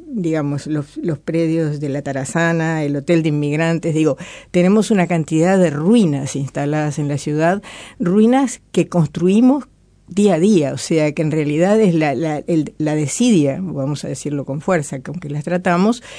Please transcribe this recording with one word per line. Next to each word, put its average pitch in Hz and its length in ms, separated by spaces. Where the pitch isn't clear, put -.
digamos, 156 560
los, 151 300
los 170 200
predios 160 600
de 151 80
la 139 140
Tarazana, 160 840
el 143 100
Hotel 160 300
de 160 60
Inmigrantes, 151 640
digo, 156 200
tenemos 190 400
una 185 160
cantidad 170 500
de 180 120
ruinas 151 640
instaladas 143 640
en 143 80
la 143 100
ciudad, 160 460
ruinas 220 600
que 175 160
construimos 196 800
día 196 220
a 156 60
día, 170 320
o 143 40
sea 151 360
que 165 100
en 156 80
realidad 156 500
es 190 140
la, 156 220
la, 156 220
el, 160 300
la 151 180
desidia, 151 680
vamos 147 420
a - 40
decirlo 143 360
con 139 160
fuerza, 147 380
que 123 140
aunque 151 180
las 147 140
tratamos, 180 580